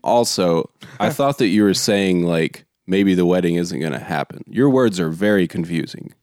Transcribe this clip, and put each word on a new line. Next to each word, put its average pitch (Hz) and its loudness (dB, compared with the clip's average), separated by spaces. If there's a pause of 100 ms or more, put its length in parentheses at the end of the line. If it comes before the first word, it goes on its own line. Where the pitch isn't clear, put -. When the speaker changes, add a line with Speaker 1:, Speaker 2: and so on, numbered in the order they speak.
Speaker 1:
Also, 95 0 (320)
I 104 0
Speaker 2:
<laughs> - -
Speaker 1:
thought 143 -2
that 123 2
you 104 2
were 98 4
saying, 95 0
like, 82 -2 (200)
maybe 95 2
the 90 2
wedding 87 2
isn't 87 -4
gonna 71 -6
happen. - -8
Your 135 0
words 123 2
are 80 0
very 92 0
confusing. 85 -8 (100)